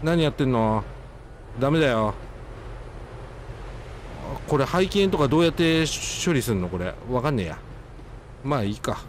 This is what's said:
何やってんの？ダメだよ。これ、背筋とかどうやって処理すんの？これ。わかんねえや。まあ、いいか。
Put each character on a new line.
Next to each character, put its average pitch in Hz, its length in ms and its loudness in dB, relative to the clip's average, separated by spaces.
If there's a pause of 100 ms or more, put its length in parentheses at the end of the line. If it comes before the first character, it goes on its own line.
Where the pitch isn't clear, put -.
何 165 200 4
や 147 60 4
っ - 40 -2
て 147 100 2
ん 131 80 4
の？ 110 320 4 (720)
ダ 135 140 2
メ 160 80 4
だ 151 80 6
よ。 110 260 4 (2250)
こ 151 100 2
れ、 135 80 4
背 175 200 2
筋 196 240 4
と 175 80 2
か 143 120 4
ど 151 100 6
う 170 40 8
や 165 80 6
っ - 20 -8
て 160 320 4 (400)
処 180 80 4
理 127 80 4
す 113 120 0
ん 92 80 2
の？ 90 60 -2
こ 87 100 -4
れ。 90 160 -2 (160)
わ 127 120 2
か 147 80 2
ん 139 80 2
ね 98 60 2
え - 40 0
や。 85 100 -6 (840)
ま 139 140 0
あ、 110 60 2
い 101 80 0
い 110 60 -2
か。 - 200 -2 (120)